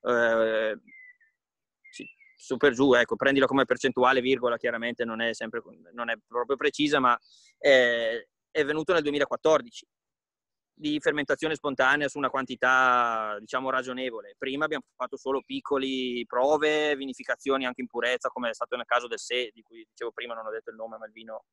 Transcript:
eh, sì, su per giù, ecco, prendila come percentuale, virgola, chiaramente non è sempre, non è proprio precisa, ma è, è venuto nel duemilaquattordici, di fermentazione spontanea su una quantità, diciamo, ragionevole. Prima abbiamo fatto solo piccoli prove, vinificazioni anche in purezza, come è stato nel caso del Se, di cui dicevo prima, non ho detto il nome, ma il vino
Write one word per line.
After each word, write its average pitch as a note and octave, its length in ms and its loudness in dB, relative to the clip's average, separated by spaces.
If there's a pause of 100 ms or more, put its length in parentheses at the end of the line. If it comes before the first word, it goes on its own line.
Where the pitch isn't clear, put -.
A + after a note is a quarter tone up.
eh, A2+ 760 0 (1120)
sì, - 140 -16 (300)
su - 220 -8
per C3+ 160 6
giù, C3 200 6
ecco, A#2+ 220 4
prendila C#3 320 2
come C3+ 180 2
percentuale, B2+ 560 2
virgola, B2 360 0
chiaramente A#2 460 -4
non A2+ 160 -6
è A#2 140 -2
sempre, A2+ 280 -8 (320)
non A#2 160 -8
è A#2 60 -2 (120)
proprio A#2+ 300 -4
precisa, D3 420 0
ma B2 180 2 (400)
è, A#2+ 680 4 (280)
è D#3 120 0
venuto D3+ 300 -2
nel E3 80 4
duemilaquattordici, C#3+ 840 0 (920)
di D3+ 220 -2
fermentazione D3+ 560 0
spontanea C#3 540 2
su - 80 -10
una C3+ 120 -2
quantità, B2 1080 2
diciamo, C3 300 -6
ragionevole. B2+ 680 -6
Prima C3+ 280 -4
abbiamo D3+ 180 -4 (100)
fatto B2+ 220 -8
solo C3 260 -4
piccoli C3 840 -4
prove, D3+ 720 0
vinificazioni C3+ 680 -4
anche B2 140 -6
in B2 80 -8
purezza, A#2+ 400 -4
come B2 220 -6
è A2 40 -6
stato - 220 -6
nel A#2+ 100 -6
caso A#2+ 220 0
del A2+ 120 -8
Se, A#2+ 340 -4
di A2+ 80 -20
cui A2+ 280 -20
dicevo A#2+ 220 -8
prima, A#2+ 220 -10
non A2+ 120 -12
ho A2 60 -8
detto A2 200 -12
il A2 40 -18
nome, A2+ 220 -14
ma A2 80 -16
il G#2+ 80 -20
vino A2 400 -16